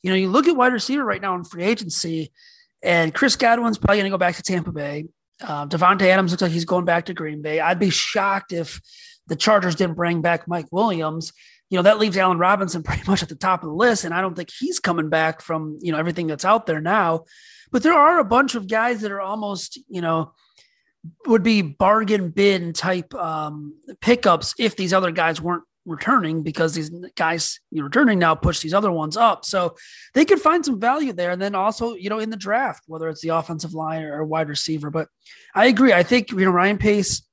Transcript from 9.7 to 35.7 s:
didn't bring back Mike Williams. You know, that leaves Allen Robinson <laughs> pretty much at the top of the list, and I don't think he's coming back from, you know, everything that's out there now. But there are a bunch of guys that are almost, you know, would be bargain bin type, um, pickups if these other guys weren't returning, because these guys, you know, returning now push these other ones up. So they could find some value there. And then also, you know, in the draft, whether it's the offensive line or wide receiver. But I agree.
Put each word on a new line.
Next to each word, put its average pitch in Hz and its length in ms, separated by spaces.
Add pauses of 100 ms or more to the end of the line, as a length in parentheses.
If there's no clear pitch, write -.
didn't 170 220
bring 170 240
back 170 280
Mike 170 220
Williams. 165 600 (380)
You 185 60
know, 175 60
that 208 160
leaves 208 180
Allen 185 220
Robinson 180 440
<laughs> - 20
pretty - 220
much 190 160
at 156 60
the 156 60
top 185 280
of 165 60
the 151 60
list, 220 300
and 165 100
I 180 80
don't 190 120
think 170 160
he's - 300
coming 165 300
back 160 320
from, 156 380
you 170 120
know, 151 60
everything 170 280
that's 156 200
out 220 200
there 156 140
now. 165 440 (460)
But 254 120
there 320 100
are 320 260
a 262 60
bunch 240 300
of 202 120
guys 220 360
that 202 100
are 196 80
almost, 202 580 (100)
you 190 120
know, 165 320 (920)
would 220 160
be 214 180
bargain 190 680
bin 185 420
type, 180 420
um, 151 600 (260)
pickups 220 580
if 226 180
these 185 180
other 185 160
guys 165 320
weren't 170 220 (200)
returning, 165 580
because 160 320
these 156 160 (260)
guys, 165 440 (100)
you 160 80
know, 143 60
returning 214 340
now 165 160
push - 260
these 160 140
other 202 160
ones 156 260
up. 220 280
So 180 320 (380)
they 302 100
could 359 160
find 320 240
some 233 160
value 262 320
there. 175 180
And 180 100
then 202 140
also, 220 400
you 185 140
know, 220 100
in 220 120
the 220 60
draft, 202 500
whether 160 220
it's 156 120
the 165 100
offensive 160 440
line 160 280
or 156 220
wide 156 240
receiver. 147 420
But 160 180 (460)
I 214 120
agree. 240 260